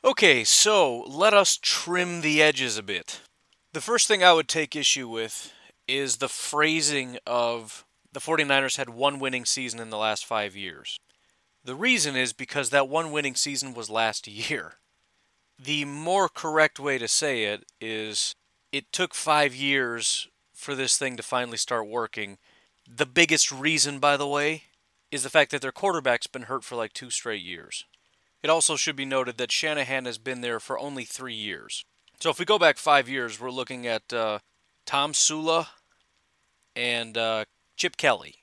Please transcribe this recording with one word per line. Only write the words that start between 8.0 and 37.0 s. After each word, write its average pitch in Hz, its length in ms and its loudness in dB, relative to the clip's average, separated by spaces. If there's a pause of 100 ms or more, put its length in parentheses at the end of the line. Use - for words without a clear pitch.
the 143 80 -10
forty-niners 139 560 0
had 131 140 -6
one 135 280 0
winning 127 280 -4
season 120 340 -4
in 113 100 -10
the 110 80 -6
last 107 280 -2
five 104 300 -4
years. 90 440 -12 (640)
The 127 120 -10
reason 160 400 0
is 127 180 0
because 135 360 -6
that 139 200 4
one 160 220 -2
winning 143 240 -4
season 135 380 -4
was 113 160 -10
last 110 380 -2
year. 104 460 -8 (880)
The 147 220 -4
more 165 460 0
correct 156 500 0
way 139 180 -2
to 117 100 -4
say 131 360 0
it 104 220 -4 (160)
is 107 520 -4 (380)
it - 220 -8
took 180 200 -2
five 151 400 2
years 127 760 -2 (240)
for - 200 -10
this 131 240 0
thing 131 200 -4
to 113 60 -12
finally 123 340 -4
start 113 300 -2
working. 107 500 -6 (540)
The 135 140 -2
biggest 156 460 4
reason, 143 480 0
by 143 180 4
the 143 80 -2
way, 147 380 -2 (480)
is 143 100 -4
the 135 80 -4
fact 151 220 6
that 143 100 -4
their 135 120 -6
quarterback's 139 520 0
been 123 180 -12
hurt 117 200 -6
for, 127 120 -12
like, 113 180 -6
two 123 180 -12
straight 107 320 -6
years. 87 420 -12 (560)
It 147 80 -2
also 160 280 4
should 151 180 -2
be 139 100 -6
noted 127 320 -2
that 123 140 -4
Shanahan 135 540 -2
has 117 120 -8
been 127 240 -8
there 117 180 -4
for - 200 -6
only 139 240 -8
three 123 320 -10
years. 95 480 -10 (360)
So 165 120 0
if - 80 -4
we 175 60 -2
go 208 120 4
back 165 200 6
five 139 300 4
years, 120 320 -6
we're 127 120 -8
looking 123 340 -8
at, 113 260 -4
uh, 110 280 -2 (480)
Tom 143 260 0
Sula 160 540 0 (1080)
and, 117 400 -4